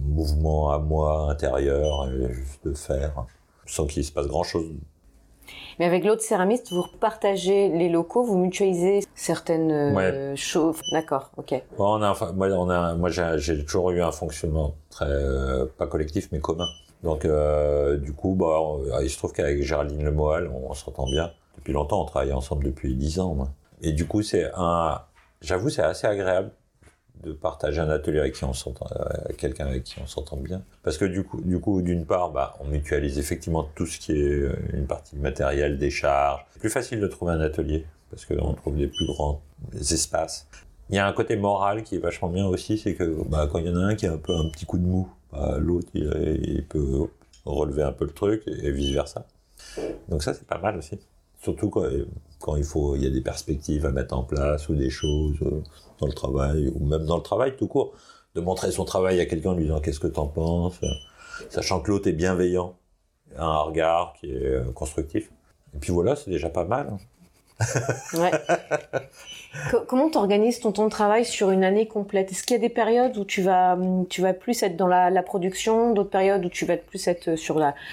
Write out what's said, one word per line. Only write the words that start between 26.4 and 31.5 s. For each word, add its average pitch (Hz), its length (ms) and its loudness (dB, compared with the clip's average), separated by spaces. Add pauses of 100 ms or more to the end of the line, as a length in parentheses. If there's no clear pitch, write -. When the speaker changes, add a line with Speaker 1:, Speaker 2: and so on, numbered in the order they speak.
Speaker 1:
de 80 100 -8
partager 76 480 -2
un 78 80 0
atelier 76 300 0
avec 69 160 0
qui - 100 -8
on 65 80 -2
s'entend, - 340 -8 (100)
euh, - 420 -4
quelqu'un 71 280 -4
avec 64 180 -4
qui - 180 -16
on 67 40 -10
s'entend 73 300 -8
bien. 85 260 -8 (200)
Parce 85 160 -2
que 101 80 2
du 95 180 0
coup, - 160 -10
du 90 200 0